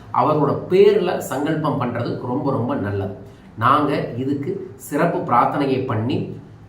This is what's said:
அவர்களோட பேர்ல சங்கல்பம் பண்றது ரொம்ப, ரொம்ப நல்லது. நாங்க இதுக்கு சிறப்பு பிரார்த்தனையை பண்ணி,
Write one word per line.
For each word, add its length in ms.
அவர்களோட 440
பேர்ல 480
சங்கல்பம் 640
பண்றது 400
ரொம்ப, 300
ரொம்ப 240
நல்லது. 560
நாங்க 500
இதுக்கு 580
சிறப்பு 440
பிரார்த்தனையை 680
பண்ணி, 520